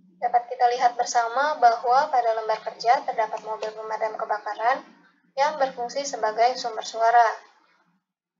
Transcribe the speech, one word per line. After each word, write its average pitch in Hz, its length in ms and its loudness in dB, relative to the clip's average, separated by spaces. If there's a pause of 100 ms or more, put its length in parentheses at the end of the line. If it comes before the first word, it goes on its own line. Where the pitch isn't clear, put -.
(160)
Dapat 240 320 0
kita 247 240 0
lihat 247 240 2
bersama 240 640 0
bahwa 247 480 4
pada 240 220 0 (100)
lembar 220 240 -2
kerja 254 400 0
terdapat 220 400 -4
mobil 214 300 -6
pemadam 220 420 -6
kebakaran 220 640 -2 (560)
yang 294 240 0
berfungsi 262 480 -4
sebagai 226 480 0
sumber 220 300 -8
suara. 226 420 4 (1120)